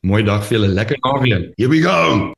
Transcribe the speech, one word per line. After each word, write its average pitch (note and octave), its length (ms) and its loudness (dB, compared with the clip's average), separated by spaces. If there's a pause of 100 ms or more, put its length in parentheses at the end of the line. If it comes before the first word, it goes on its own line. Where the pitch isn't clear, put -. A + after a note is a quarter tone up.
Mooi G2+ 200 0
dag G#2 220 0
vir A#2 140 0
julle. G2+ 140 2
Lekker A2 280 -2
naweek. B2+ 560 -2
Here B2 120 0
we D#3+ 120 2
go. E3+ 560 0